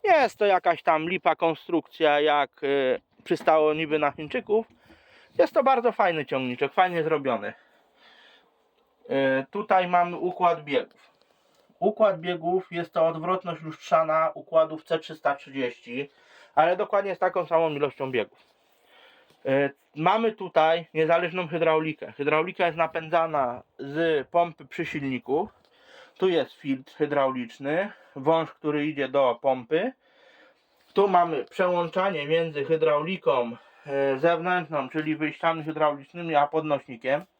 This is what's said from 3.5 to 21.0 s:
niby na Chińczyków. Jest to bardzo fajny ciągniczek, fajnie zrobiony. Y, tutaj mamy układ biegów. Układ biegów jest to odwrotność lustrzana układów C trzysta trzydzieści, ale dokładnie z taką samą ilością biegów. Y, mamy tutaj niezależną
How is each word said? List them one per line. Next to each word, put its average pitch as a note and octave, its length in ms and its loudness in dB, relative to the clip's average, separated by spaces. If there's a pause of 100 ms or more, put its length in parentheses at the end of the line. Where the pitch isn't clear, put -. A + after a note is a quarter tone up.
niby D#3 260 -2
na D3 120 2
Chińczyków. G#3+ 560 -4 (720)
Jest - 160 4
to D4 100 2
bardzo A#3+ 280 4
fajny E3+ 340 0
ciągniczek, C3 480 -2
fajnie F3+ 300 2
zrobiony. C3 500 -2 (1600)
Y, C3+ 420 0
tutaj F#3+ 360 0
mamy F3 280 2
układ E3+ 480 0
biegów. - 480 -4 (680)
Układ G3 420 2
biegów F3 500 -4
jest E3+ 220 -8
to E3 140 2
odwrotność E3 540 -4
lustrzana D#3+ 720 0
układów D#3+ 500 0
C D#3+ 160 -4
trzysta D3+ 360 -4
trzydzieści, C3+ 720 -8 (460)
ale E3+ 220 2
dokładnie G3 380 -2
z - 40 -20
taką F3+ 260 -2
samą E3 240 2
ilością C#3 420 -4
biegów. A2 340 -4 (1000)
Y, C#3 260 0 (240)
mamy G#3+ 360 0
tutaj E3+ 600 0
niezależną E3+ 540 0